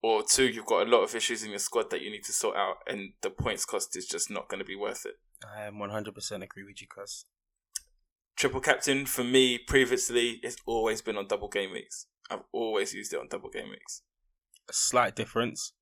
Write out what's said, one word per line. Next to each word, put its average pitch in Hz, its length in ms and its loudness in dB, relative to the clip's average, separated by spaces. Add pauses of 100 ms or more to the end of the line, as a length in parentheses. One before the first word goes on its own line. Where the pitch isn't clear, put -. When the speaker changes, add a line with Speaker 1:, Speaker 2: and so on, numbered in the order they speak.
Speaker 1:
or 110 220 4
two, - 240 6
you've 113 180 -2
got 107 220 4
a - 20 -4
lot 113 140 8
of 107 100 -2
issues 110 300 -2
in 110 60 -8
your 101 100 -6
squad 110 300 -2
that 78 120 -4
you 104 80 -8
need 104 160 -10
to 95 60 -6
sort - 240 0
out, 95 220 0 (100)
and 98 340 -6
the 98 80 -2
points 113 360 -4
cost - 320 -4
is 90 100 -10
just - 220 -4
not 101 180 -8
gonna 95 160 -8
be 95 140 -8
worth 101 280 -6
it. - 100 -8 (420)
Speaker 2:
I 107 60 -10
am 104 160 -10
one 101 100 -6
hundred 107 260 -6
percent 101 280 -8
agree 98 200 -16
with 101 180 -18
you, 104 60 -18
cuz. - 380 -14 (1120)
Speaker 1:
Triple 131 240 2
captain 139 440 2
for - 200 -2
me 127 320 6
previously, 120 840 4
it's - 140 -6 (100)
always 110 360 2
been 104 160 -2
on 101 100 -4
double 101 220 -2
game 98 220 -2
weeks. - 360 -12 (220)
I've - 140 -8 (100)
always 110 400 0
used - 200 -8
it 73 60 -2
on 60 100 -8
double - 200 -8
game - 200 -10
weeks. - 340 -16 (680)
Speaker 2:
A - 40 -10
slight 123 440 4
difference. - 640 -2